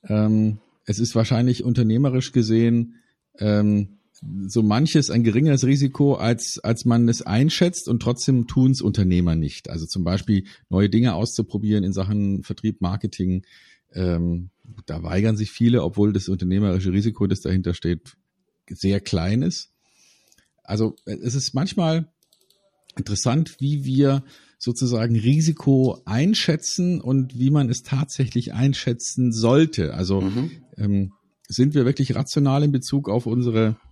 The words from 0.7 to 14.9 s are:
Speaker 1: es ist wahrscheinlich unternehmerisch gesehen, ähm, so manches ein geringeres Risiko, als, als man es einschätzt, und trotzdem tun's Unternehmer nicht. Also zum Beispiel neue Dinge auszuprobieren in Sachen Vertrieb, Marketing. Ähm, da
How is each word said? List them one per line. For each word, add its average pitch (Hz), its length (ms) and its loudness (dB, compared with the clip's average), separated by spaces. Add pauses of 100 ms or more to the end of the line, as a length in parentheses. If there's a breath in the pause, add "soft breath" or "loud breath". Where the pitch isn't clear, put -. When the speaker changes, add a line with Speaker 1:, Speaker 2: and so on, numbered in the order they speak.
Speaker 1:
es 107 140 -2
ist 117 160 -2
wahrscheinlich 117 480 2
unternehmerisch 123 680 0
gesehen, 117 640 2 (440 loud breath)
ähm, 104 600 2 (480)
so 113 140 0
manches 131 480 2
ein 117 140 2
geringeres 131 420 2
Risiko, 139 500 2
als, - 480 -4
als 113 220 -2
man 117 240 4
es 117 140 0
einschätzt, 160 640 0
und 113 140 0
trotzdem 123 460 0
tun's 131 340 2
Unternehmer 90 540 2
nicht. 78 340 -4
Also 80 180 -8
zum 92 160 -6
Beispiel 95 420 0 (240 loud breath)
neue 95 200 2
Dinge 113 260 2
auszuprobieren 104 680 -2
in 95 100 -2
Sachen 98 500 -2
Vertrieb, - 380 -6
Marketing. 92 600 -4 (500 soft breath)
Ähm, 87 560 -2 (360)
da 80 180 -10